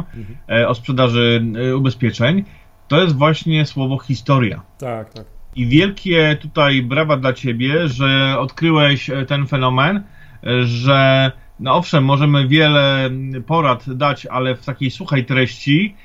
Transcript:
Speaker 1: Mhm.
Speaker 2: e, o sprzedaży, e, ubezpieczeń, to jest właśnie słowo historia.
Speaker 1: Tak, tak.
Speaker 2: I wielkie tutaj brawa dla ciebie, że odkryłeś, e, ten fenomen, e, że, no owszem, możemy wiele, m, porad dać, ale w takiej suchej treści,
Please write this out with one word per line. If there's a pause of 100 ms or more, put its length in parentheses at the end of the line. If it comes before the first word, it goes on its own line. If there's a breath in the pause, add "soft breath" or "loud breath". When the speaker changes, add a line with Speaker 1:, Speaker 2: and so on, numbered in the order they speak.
(160)
Speaker 1:
Mhm. (120)
Speaker 2:
e,
o
sprzedaży, (260)
e,
ubezpieczeń, (440 soft breath)
to
jest
właśnie
słowo
historia. (180)
Speaker 1:
Tak,
tak. (300)
Speaker 2:
I
wielkie
tutaj
brawa
dla
ciebie,
że
odkryłeś,
e,
ten
fenomen, (460 loud breath)
e,
że, (280 soft breath)
no
owszem,
możemy
wiele,
m,
porad
dać,
ale
w
takiej
suchej
treści,